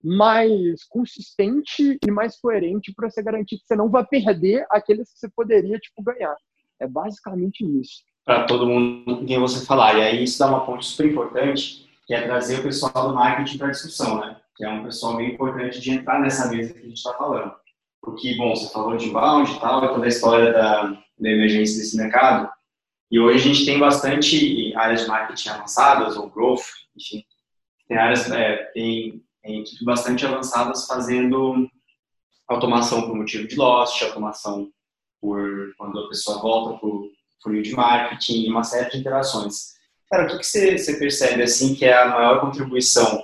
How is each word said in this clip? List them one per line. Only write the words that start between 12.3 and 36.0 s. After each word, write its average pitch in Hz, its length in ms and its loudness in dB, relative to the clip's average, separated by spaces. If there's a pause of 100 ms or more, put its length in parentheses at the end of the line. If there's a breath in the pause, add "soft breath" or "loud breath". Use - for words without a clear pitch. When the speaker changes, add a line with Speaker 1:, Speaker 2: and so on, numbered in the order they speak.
Speaker 2:
o - 20 -8
pessoal - 460 -2
do - 60 -4
marketing 131 440 0
pra 139 120 -4
discussão, 117 500 -6
né? 107 160 -12 (180)
Que 107 100 -12
é 107 40 -6
um 110 160 -8
pessoal 117 320 -8
bem 120 160 -4
importante 127 480 -6
de 131 120 -4
entrar 139 280 -2
nessa 131 300 0
mesa 117 240 -6
que - 60 -20
a - 80 -20
gente - 140 -16
tá 123 120 -8
falando. - 380 -6 (480)
Porque, 113 360 -8
bom, 113 180 0
você 107 180 -8
falou 113 240 -4
de 113 120 -4
inbound 139 420 2
e - 100 -10
tal, 131 240 0
e 131 40 2
toda 120 160 -2
a 120 40 2
história 117 440 6
da, 107 320 4
da 101 460 -6
emergência 107 480 2
desse - 180 -6
mercado. - 540 2 (600)
E 117 80 4
hoje 120 180 6
a 135 160 4
gente 143 120 2
tem 143 140 0
bastante 143 1000 2
áreas 113 260 0
de 113 60 -4
marketing - 400 -4
avançadas, 113 680 2
ou 101 120 -10
growth, 123 360 0 (320)
enfim. - 260 -14 (640)
Tem 117 100 -4
áreas, 123 360 2
é, 107 240 0 (180)
tem, 113 480 -6 (200)
tem 107 180 -10
equipes - 240 -14
bastante 123 420 0
avançadas 131 600 -4
fazendo 127 840 0 (800)
automação 117 580 0
por 113 80 -8
motivo 107 320 -6
de 120 80 -14
loss, 123 480 2
automação 107 680 -8 (500)
por 101 580 -6
quando 104 220 -10